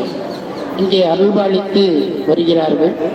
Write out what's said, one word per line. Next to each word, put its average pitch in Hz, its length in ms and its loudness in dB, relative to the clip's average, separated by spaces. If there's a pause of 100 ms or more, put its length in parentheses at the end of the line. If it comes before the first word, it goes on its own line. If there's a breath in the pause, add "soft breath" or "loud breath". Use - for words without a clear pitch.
(760)
இங்கே 190 280 2
அருள்பாலித்து 196 800 2 (420)
வருகிறார்கள். 160 680 2 (220)